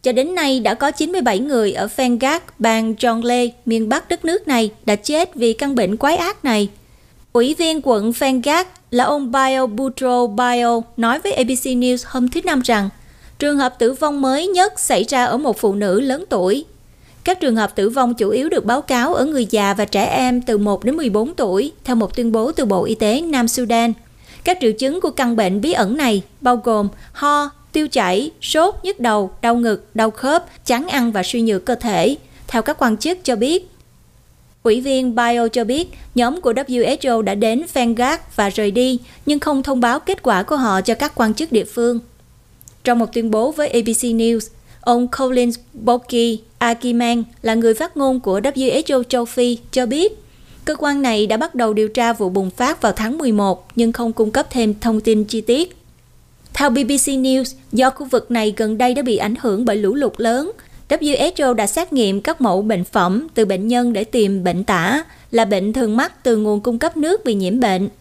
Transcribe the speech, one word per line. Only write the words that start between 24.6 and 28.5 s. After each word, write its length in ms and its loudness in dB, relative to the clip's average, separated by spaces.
triệu 100 4
chứng 300 -2
của 100 0
căn 240 0
bệnh 260 2
bí 100 0
ẩn 260 0
này 260 0
bao 160 2
gồm 300 0
ho, 380 0
tiêu 160 0
chảy, 440 0
sốt, 420 2